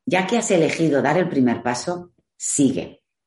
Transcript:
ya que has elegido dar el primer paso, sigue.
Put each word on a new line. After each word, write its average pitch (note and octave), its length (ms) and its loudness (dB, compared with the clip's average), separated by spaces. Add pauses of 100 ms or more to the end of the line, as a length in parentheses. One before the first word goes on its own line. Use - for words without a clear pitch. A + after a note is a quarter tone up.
ya F3+ 180 0
que A#3 140 0
has G3 140 -4
elegido D3+ 500 2
dar D3+ 160 2
el F3+ 100 0
primer A#2+ 360 0
paso, F3 480 -6 (240)
sigue. - 680 -2 (240)